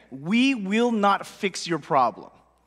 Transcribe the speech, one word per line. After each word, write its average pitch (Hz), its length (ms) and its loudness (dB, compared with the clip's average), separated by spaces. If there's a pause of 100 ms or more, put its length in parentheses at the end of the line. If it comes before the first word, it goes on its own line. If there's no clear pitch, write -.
(100)
we 226 460 0
will 220 340 0
not 202 340 2
fix - 440 -8
your 165 100 -2
problem. 123 520 0 (360)